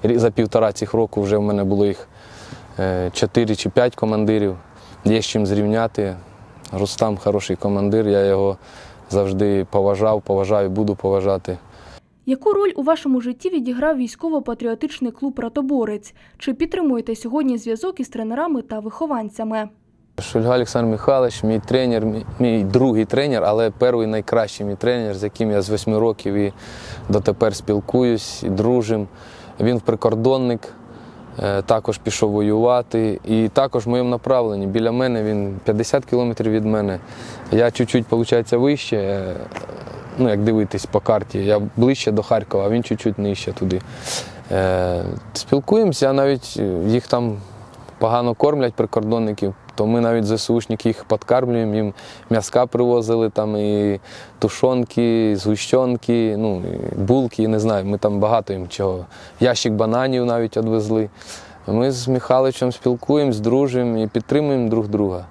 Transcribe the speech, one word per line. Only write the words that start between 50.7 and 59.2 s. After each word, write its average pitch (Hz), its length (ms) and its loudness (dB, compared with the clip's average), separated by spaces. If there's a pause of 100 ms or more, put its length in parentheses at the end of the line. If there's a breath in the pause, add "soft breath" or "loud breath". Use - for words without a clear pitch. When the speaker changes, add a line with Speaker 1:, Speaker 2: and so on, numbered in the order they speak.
Speaker 1:
їх - 160 -4
підкармлюємо, 117 680 0
їм 107 200 -2 (360 loud breath)
м'яска 117 360 2
привозили, 117 640 2
там 107 260 -2
і 104 440 2 (380 loud breath)
тушонки, 117 920 2
і 101 60 0
згущенки, 117 1000 0
ну, 101 240 -2 (100)
і - 220 -6
булки, 110 540 2
не 110 120 2
знаю, 104 240 0
ми 101 140 -2
там 104 220 0
багато 107 320 0
їм 92 160 -6
чого. 92 380 -4 (340 loud breath)